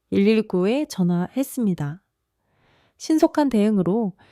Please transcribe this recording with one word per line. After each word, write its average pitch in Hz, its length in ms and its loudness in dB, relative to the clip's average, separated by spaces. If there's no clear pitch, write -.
일일구에 214 720 2
전화했습니다. 180 1160 -4
신속한 302 520 2
대응으로 208 640 0